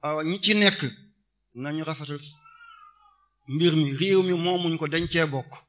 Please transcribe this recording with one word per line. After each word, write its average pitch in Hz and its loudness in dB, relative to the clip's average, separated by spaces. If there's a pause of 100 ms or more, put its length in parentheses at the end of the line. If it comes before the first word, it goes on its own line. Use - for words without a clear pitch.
Awa, 156 -2
ñi 170 -2
ci 208 2
nekk 202 4 (760)
nañu 147 -6
rafetal 147 -8 (1300)
mbir 156 2
mi, 147 2
réew 190 4
mi 180 0
moomuñ 175 0
ko, 156 -4
dañ 165 -2
cee 165 0
bokk. 135 -6 (160)